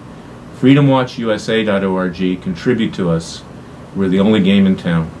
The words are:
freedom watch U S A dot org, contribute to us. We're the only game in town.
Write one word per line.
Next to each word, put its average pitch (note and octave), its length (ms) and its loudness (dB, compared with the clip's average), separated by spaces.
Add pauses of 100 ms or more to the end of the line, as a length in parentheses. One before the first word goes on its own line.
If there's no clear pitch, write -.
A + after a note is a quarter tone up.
(580)
freedom C#3 300 6
watch B2+ 300 0
U A2+ 140 -2
S G#2 180 -4
A A2 140 2
dot G2 200 0
org, F#2 320 -2 (240)
contribute G#2+ 540 -2
to F2+ 160 -2
us. E2 340 -4 (520)
We're F#2+ 140 0
the F#2+ 100 2
only G#2 240 4
game G2 240 4
in F#2 100 2
town. E2 320 -2 (100)